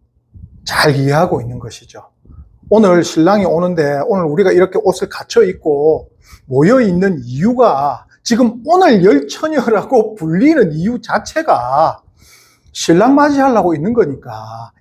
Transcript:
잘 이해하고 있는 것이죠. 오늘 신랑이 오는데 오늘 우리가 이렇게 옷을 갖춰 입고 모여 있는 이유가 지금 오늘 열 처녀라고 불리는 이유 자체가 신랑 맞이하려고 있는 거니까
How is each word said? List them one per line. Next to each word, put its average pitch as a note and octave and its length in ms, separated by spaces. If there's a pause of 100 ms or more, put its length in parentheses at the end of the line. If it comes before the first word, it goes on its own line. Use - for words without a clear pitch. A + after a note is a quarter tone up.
(640)
잘 - 320
이해하고 C#3+ 440
있는 A#2+ 200
것이죠. A#2 500 (580)
오늘 F#3 360
신랑이 F#3+ 400
오는데 D#3+ 640
오늘 F#3+ 160
우리가 E3 260
이렇게 F3+ 320
옷을 F#3+ 260
갖춰 - 360
입고 D3+ 640 (360)
모여 E3 340
있는 F#3 440
이유가 C#3+ 840 (180)
지금 A#3 400
오늘 D4+ 400
열 C4+ 240
처녀라고 A3 880
불리는 F#3+ 560
이유 F#3+ 280
자체가 D3+ 1000 (720)
신랑 G#3 420
맞이하려고 C4+ 600
있는 E3 180
거니까 A#2 880